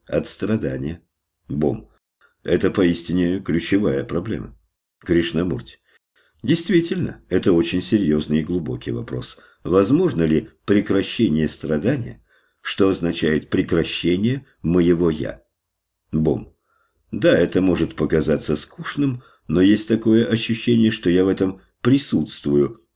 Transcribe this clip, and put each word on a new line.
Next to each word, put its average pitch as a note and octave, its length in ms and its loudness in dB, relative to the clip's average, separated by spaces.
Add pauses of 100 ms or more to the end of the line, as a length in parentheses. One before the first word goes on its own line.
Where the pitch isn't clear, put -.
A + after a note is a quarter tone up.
от - 220 -2
страдания. D#2 760 -4 (460)
Бом. C#2+ 420 -2 (540)
Это F2+ 280 0
поистине F2+ 680 0
ключевая E2 640 0
проблема. E2 540 -6 (420)
Кришнамурти. - 800 -2 (640)
Действительно, E3+ 840 -2
это F#2+ 240 2
очень E2+ 280 2
серьёзный D2+ 580 2
и D#2 40 -2
глубокий D2+ 480 -4
вопрос. - 480 -8 (240)
Возможно G2+ 600 2
ли D#2 260 0 (160)
прекращение G2 840 0
страдания, G2 760 -4 (380)
что - 280 2
означает E2 600 -2
прекращение F#2 960 0 (160)
моего E2+ 480 2
«я»? B1+ 340 -6 (680)
Бом. D#2+ 440 -2 (560)
Да, D#3 260 2
это F2 240 2
может E2 340 0
показаться D2+ 600 0
скучным, C3+ 680 -6 (240)
но E2+ 140 2
есть G#2 260 4
такое A2+ 380 2
ощущение, A2+ 640 0
что G2+ 180 -2
я F#2 160 4
в - 20 2
этом F#2+ 340 -2 (200)
присутствую. D2 1160 0